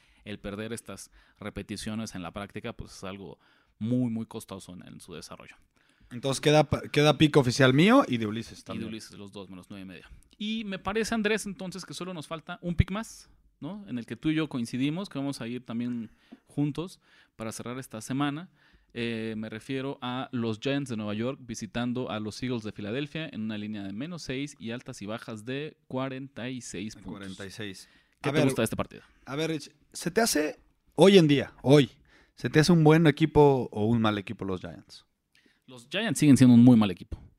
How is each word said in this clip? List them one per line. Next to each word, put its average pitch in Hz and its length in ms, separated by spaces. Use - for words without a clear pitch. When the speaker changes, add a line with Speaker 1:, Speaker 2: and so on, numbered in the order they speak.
Speaker 1:
el 104 140
perder 107 340
estas - 380
repeticiones 104 760
en 92 60
la 85 100
práctica, 101 420
pues, 101 180
es - 120
algo 95 360
muy, 120 320
muy 113 140
costoso 95 480
en, 90 140
en - 120
su - 140
desarrollo. - 420
Speaker 2:
Entonces 123 280
queda 151 300
pa-, - 140
queda 147 340
pick 151 180
oficial 131 380
mío 214 340
y 123 100
de 113 100
Ulises 110 320
Speaker 1:
Y - 20
de - 20
Speaker 2:
también. 113 260
Speaker 1:
Ulises, 110 280
los 101 140
dos, 95 180
menos 95 200
nueve 98 140
y 92 40
medio. 90 180
Y 220 280
me 196 120
parece, 214 380
Andrés, 214 320
entonces 180 360
que 143 120
solo 185 180
nos 160 140
falta 170 340
un 175 140
pick - 160
más, - 380
¿no? 196 280
En 123 100
el 113 80
que 117 100
tú 151 140
y 156 60
yo 156 140
coincidimos, 139 600
que - 80
vamos 139 240
a 113 60
ir 123 180
también 120 460
juntos 151 540
para 110 160
cerrar 120 280
esta 110 220
semana. 143 480
Eh, 113 380
me 110 140
refiero 135 520
a 123 300
los 117 300
Giants 139 280
de 120 60
Nueva 107 180
York 120 280
visitando 120 680
a 107 120
los 107 200
Eagles 123 220
de 104 80
Filadelfia 143 560
en - 140
una 110 160
línea 104 260
de 98 80
menos 147 300
seis 139 360
y 110 140
altas 120 300
y 101 40
bajas 110 380
de 135 320
cuarenta 131 640
y 127 120
seis 107 340
Speaker 2:
De 104 60
Speaker 1:
puntos. 98 180
Speaker 2:
cuarenta 98 260
y 95 60
seis. 101 380
Speaker 1:
¿Qué - 80
Speaker 2:
A - 20
Speaker 1:
te 143 60
Speaker 2:
ver, 156 80
Speaker 1:
gusta 131 160
de 113 40
este - 120
partido? - 260
Speaker 2:
a 131 100
ver, 160 140
Rich, 160 200
¿se - 200
te 226 100
hace 294 380
hoy 196 220
en 165 100
día, 143 340
hoy, 135 300
se - 140
te 156 120
hace 151 100
un 160 140
buen 160 200
equipo 147 640
o 104 140
un 117 140
mal 107 180
equipo 98 280
los 92 160
Giants? - 440
Speaker 1:
Los - 220
Giants 196 300
siguen 143 180
siendo 123 160
un 117 100
muy 123 140
mal 107 120
equipo. - 320